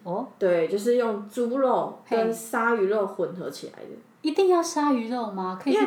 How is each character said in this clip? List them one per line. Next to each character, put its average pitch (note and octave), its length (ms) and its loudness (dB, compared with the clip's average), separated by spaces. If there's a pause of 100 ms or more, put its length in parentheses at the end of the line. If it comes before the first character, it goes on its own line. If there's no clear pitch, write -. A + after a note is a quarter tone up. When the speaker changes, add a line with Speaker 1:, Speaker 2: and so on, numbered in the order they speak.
Speaker 1:
哦。 G3+ 240 -6 (120)
Speaker 2:
对， E3+ 280 4
就 F#3+ 100 0
是 A#3 180 2
用 G#3+ 340 0
猪 A#3+ 280 -2
肉 B3+ 520 0
跟 A3+ 180 2
Speaker 1:
嘿。 A3+ 60 0
Speaker 2:
鲨 A#3 420 0
鱼 F#3+ 120 2
肉 G#3 180 2
混 F3 300 -4
合 D3+ 140 -8
起 - 180 -12
来 - 160 -18
的。 - 60 -16 (320)
Speaker 1:
一 D#4 100 -2
定 F#4+ 160 4
要 F4 160 4
鲨 D4 300 0
鱼 A3+ 160 0
肉 A#3 200 -4
吗？ F#3+ 320 -6
可 C#4+ 80 -2
以 D#4+ 40 4
是 G#4+ 120 4